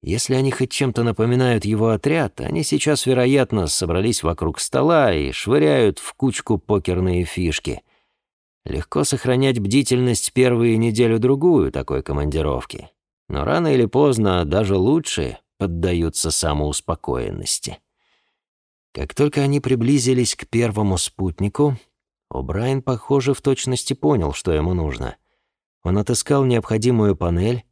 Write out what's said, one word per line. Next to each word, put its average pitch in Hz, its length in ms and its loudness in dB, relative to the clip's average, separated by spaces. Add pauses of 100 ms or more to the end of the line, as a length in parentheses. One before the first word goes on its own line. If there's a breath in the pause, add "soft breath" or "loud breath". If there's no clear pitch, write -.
Если 117 320 -2
они 135 160 2
хоть - 220 -4
чем-то 120 320 -2
напоминают 117 600 0
его 110 260 2
отряд, 139 500 -2
они 160 240 -4
сейчас, 147 420 0
вероятно, 127 640 2
собрались 92 560 -2
вокруг 80 340 -2
стола 135 560 2
и 73 160 -2
швыряют 135 720 2
в - 140 -12
кучку 117 440 -2
покерные 90 640 0
фишки. 82 580 -4 (800)
Легко - 400 -4
сохранять 131 560 0
бдительность 123 720 0
первую 120 460 4
неделю-другую 117 920 2
такой 67 320 -4
командировки. 71 880 -4 (380)
Но 71 160 -4
рано 160 280 0
или 123 140 4
поздно 110 580 2
даже 95 320 0
лучшие 95 600 0 (180)
поддаются 85 760 -2
самоуспокоенности. 71 1500 -4 (1120)
Как - 220 -8
только 147 260 2
они 139 200 2
приблизились 127 720 2
к - 120 -16
первому 107 520 0
спутнику, 104 800 -2 (520)
О'Брайен, 101 520 -4
похоже, 135 520 0
в - 60 -12
точности 131 540 -2
понял, 92 380 0
что 87 200 -2
ему 80 220 0
нужно. 67 420 -4 (680)
Он 90 160 0
отыскал 135 460 0
необходимую 113 720 2
панель 92 560 -2